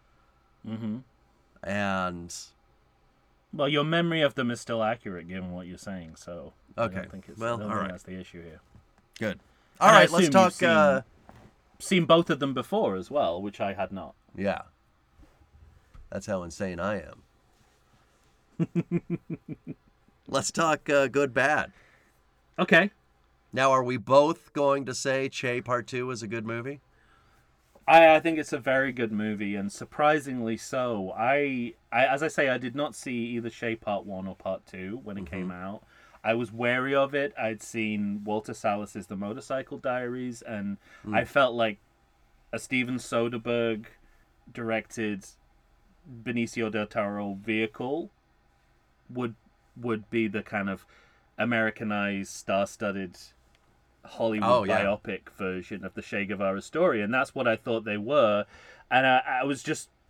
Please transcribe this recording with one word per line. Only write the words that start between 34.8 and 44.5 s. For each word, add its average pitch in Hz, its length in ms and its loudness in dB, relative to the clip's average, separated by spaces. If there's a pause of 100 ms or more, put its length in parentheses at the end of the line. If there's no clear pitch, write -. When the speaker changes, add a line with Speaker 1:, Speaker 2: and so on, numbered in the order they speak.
Speaker 1:
when 101 140 -10
it 95 80 -10
Speaker 2:
Mm-hmm. - 100 -12
Speaker 1:
came 92 160 -6
out. 92 320 -10 (400)
I 110 100 2
was 117 180 -4
wary 123 420 0
of 139 220 2
it. 143 220 -2
I'd 110 260 -4
seen 104 640 -4
Walter 107 280 -4
Sallis's 104 540 -4
The 107 80 -10
Motorcycle 127 600 -6
Diaries, 123 640 -6
and 101 360 -6 (280)
Speaker 2:
Mm. 107 100 -2
Speaker 1:
I 120 80 2
felt 127 320 2
like 110 220 0 (760)
a 117 80 -6
Steven 127 380 -2
Soderbergh 117 880 -2 (680)